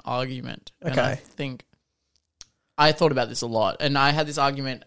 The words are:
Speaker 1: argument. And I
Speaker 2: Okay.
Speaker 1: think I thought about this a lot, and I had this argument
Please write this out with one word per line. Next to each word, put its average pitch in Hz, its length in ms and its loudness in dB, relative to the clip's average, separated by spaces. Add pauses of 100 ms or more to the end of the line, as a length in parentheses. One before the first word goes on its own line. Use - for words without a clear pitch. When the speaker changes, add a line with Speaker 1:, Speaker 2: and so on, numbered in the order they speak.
Speaker 1:
argument. 127 640 -6 (120)
And 135 160 -2
I 117 140 0
Speaker 2:
Okay. - 120 -8
Speaker 1:
think 135 400 -10 (1120)
I 147 140 6
thought 156 200 4
about 127 180 0
this 117 120 -6
a 120 60 -4
lot, 110 320 0
and 143 180 0
I 139 140 4
had 151 160 0
this 147 100 -8
argument 139 500 -2